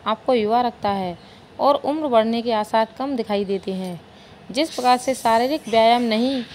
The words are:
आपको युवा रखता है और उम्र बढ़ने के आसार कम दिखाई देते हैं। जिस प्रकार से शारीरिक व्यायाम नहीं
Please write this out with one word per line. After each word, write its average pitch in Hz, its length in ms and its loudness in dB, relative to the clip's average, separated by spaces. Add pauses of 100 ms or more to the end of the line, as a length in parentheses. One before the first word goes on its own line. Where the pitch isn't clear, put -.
आपको 220 280 0
युवा 226 260 2
रखता 233 300 -2
है 185 280 -4 (420)
और 277 140 4
उम्र 294 340 -4
बढ़ने 226 340 2
के 233 100 -2
आसार 220 360 0 (100)
कम 269 180 -4
दिखाई 208 280 -2
देते 190 280 -4
हैं। 185 280 -8 (500)
जिस 277 240 -2
प्रकार 247 220 2
से 254 180 -2
शारीरिक 247 540 0
व्यायाम 226 340 4
नहीं 240 400 0 (120)